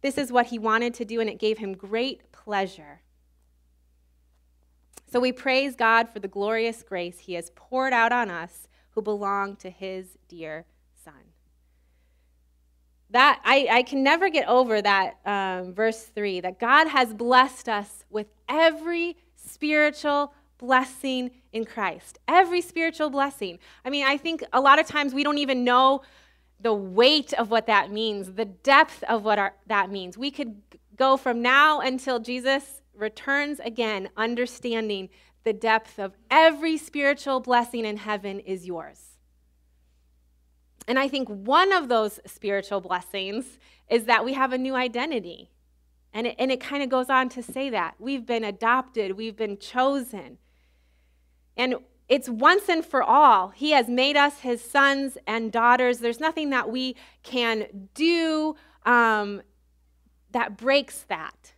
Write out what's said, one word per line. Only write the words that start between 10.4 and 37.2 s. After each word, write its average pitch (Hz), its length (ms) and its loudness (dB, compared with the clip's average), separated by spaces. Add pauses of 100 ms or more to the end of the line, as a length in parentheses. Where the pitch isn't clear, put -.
Son. 156 80 -20 (2000)
That, 262 340 4
I, 262 240 4
I 240 140 4
can 269 180 -2
never 330 260 2
get 311 200 -2
over 226 340 2
that, 196 420 0
um, 190 480 -4
verse 220 300 -2
three, 196 400 -6
that 185 180 -8
God 277 280 4
has 254 260 0
blessed 254 560 2
us 208 400 -8
with 214 160 -6 (240)
every 330 680 0 (200)
spiritual 294 1000 -2 (240)
blessing 254 720 -2 (240)
in 226 100 -6
Christ. 196 540 -10 (100)
Every 349 320 4
spiritual 330 520 -4
blessing. 269 480 -6 (260)
I 262 60 -6
mean, 285 120 -2
I 269 140 2
think 330 340 -6
a 247 80 4
lot 277 200 8
of 311 80 0
times 285 260 -2
we 277 100 -2
don't 294 140 0
even 262 260 -2
know 262 380 4 (580)
the 220 140 0
weight 220 600 2
of 220 180 -2
what 226 160 0
that 202 240 2
means, 202 420 -6
the 214 120 -6
depth 277 580 2
of 214 200 -2
what 208 140 2
our, 196 160 -2 (140)
that 196 240 -2
means. 185 260 -12
We 277 140 -6
could 233 240 -10 (160)
g-, - 80 -20 (160)
go 269 220 4
from 240 260 -4
now 285 380 4
until 254 380 -4
Jesus 254 600 -4 (140)
returns 277 640 -4
again, 220 580 -6
understanding 226 920 -4 (380)
the 226 60 0
depth 220 440 -2
of 196 140 -8 (180)
every 320 460 6
spiritual 285 640 -2